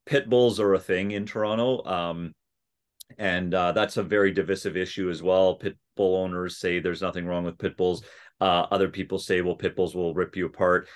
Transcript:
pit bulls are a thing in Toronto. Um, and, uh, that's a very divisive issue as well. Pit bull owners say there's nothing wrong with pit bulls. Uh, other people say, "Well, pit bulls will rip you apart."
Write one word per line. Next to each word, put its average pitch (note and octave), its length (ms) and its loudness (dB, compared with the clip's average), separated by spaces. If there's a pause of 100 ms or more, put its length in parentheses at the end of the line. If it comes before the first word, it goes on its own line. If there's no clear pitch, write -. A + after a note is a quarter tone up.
pit C#3 240 0
bulls A#2+ 300 4
are G2+ 120 4
a F#2 80 4
thing F#2+ 300 -2
in G#2 160 -4
Toronto. A2+ 580 -2
Um, E2+ 500 -4 (840)
and, F2+ 360 -2
uh, F2+ 180 2
that's G#2 260 0
a G#2 40 0
very G2 300 4
divisive F#2 440 -2
issue F#2 340 -4
as E2 120 -8
well. F#2 340 4
Pit - 200 -8 (200)
bull F#2 260 2
owners F2+ 360 -6
say F2+ 200 -2
there's F2 240 -4
nothing F2 240 -4
wrong F2 180 -2
with E2+ 140 -6
pit - 180 -6
bulls. F2+ 260 0 (380)
Uh, F#2+ 300 4
other F#2+ 180 2
people F#2+ 300 -6
say, F#2 240 0
"Well, F2 140 -2
pit - 200 -4
bulls F2+ 180 -2
will E2+ 200 -2
rip F2 220 -4
you F2+ 100 -2
apart." F2+ 500 0